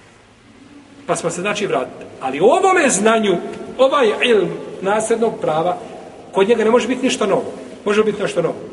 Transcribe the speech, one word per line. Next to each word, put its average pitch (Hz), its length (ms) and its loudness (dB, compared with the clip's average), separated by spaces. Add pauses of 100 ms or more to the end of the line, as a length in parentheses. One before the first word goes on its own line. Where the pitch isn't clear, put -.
(1080)
Pa 165 100 -2
smo 170 140 -4
se, 180 100 -8
znači, 202 260 -4
vratili. 135 440 -6 (100)
Ali 135 200 -6
u 175 40 4
ovome 359 440 4
znanju, 208 480 2 (420)
ovaj 269 320 4 (140)
ilm 208 240 4 (320)
nasljednog 220 600 0
prava, 160 360 0 (560)
kod 196 160 4
njega 220 160 4
ne 220 60 2
može 233 180 4
biti 254 140 -2
ništa 226 240 0
novo. 175 260 0 (320)
Može 208 200 2
biti 202 180 -2
nešto 170 200 -2
novo? 139 140 -2 (160)